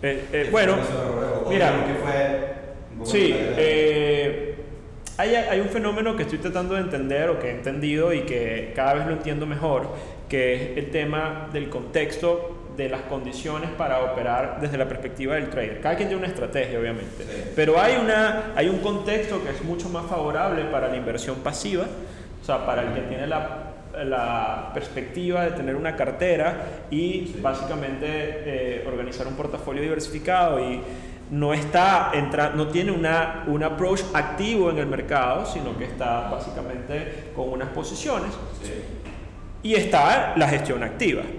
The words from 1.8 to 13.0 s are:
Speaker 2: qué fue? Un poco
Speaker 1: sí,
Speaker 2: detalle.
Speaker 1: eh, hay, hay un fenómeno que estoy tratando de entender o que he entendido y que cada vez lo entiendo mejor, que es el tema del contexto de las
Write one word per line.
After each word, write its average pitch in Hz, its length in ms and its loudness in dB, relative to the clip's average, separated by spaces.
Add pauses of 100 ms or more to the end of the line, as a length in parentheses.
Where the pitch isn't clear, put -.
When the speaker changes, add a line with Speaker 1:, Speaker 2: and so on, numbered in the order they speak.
Speaker 2:
qué 139 80 0
fue? 139 460 2 (520)
Un 113 60 -10
poco - 120 -4
Speaker 1:
sí, 190 220 6
Speaker 2:
detalle. - 260 2
Speaker 1:
eh, 151 960 4 (640)
hay, 214 160 4
hay 208 260 4
un 202 80 0
fenómeno 220 480 0
que - 60 0
estoy 156 160 -2
tratando 180 380 -2
de 190 60 0
entender 143 460 0
o 156 120 2
que 123 80 -2
he - 20 -2
entendido 147 640 0
y 143 60 2
que 113 560 -2
cada 135 180 4
vez 151 120 0
lo 160 60 0
entiendo 151 340 -2
mejor, 143 420 0 (400)
que 127 260 4
es 127 240 -4
el 143 120 -4
tema 156 640 -2
del 147 160 -4
contexto 170 840 0 (220)
de 135 120 -2
las 131 140 -4